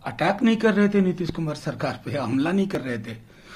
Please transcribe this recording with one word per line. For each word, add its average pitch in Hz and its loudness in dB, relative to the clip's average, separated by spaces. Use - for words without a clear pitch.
attack - 0
नहीं 226 4
कर 220 4
रहे 202 4
थे 202 4
नीतीश 180 0
कुमार 156 -4
सरकार 127 -6
पे, 131 -4
हमला 135 0
नहीं 196 2
कर - -4
रहे 127 -6
थे। 113 -10